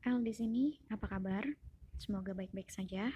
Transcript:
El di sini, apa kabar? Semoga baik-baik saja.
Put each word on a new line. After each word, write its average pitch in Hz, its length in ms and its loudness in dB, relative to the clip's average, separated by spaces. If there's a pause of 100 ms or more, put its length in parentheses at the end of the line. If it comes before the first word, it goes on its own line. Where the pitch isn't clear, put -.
El 247 240 4
di 226 80 2
sini, 233 400 4 (160)
apa 214 160 -4
kabar? 190 400 0 (560)
Semoga 190 320 -2
baik-baik 190 400 -6
saja. 190 420 -2